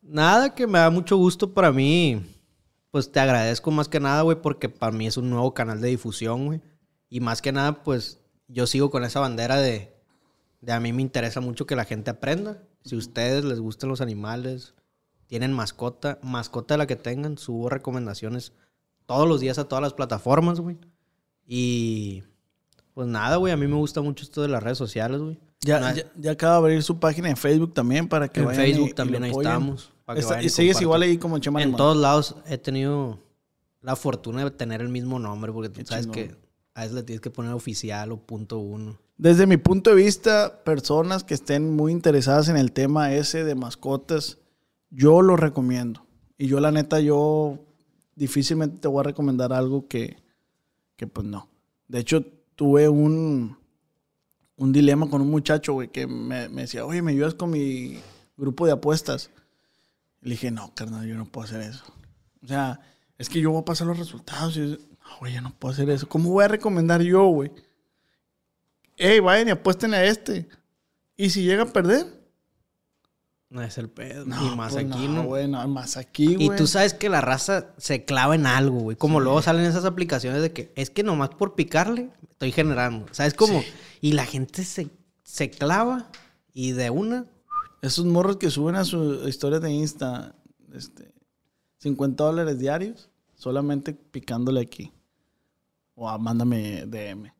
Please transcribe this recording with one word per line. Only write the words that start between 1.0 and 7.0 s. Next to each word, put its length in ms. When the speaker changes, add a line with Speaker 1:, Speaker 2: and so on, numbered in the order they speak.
Speaker 1:
gusto 360
para 200
mí. 480
Pues 200
te 80
agradezco 520
más 180
que 100
nada, 220
güey, 200
porque 280
para 240
mí 140
es 100
un 120
nuevo 240
canal 280
de 80
difusión, 560
güey. 160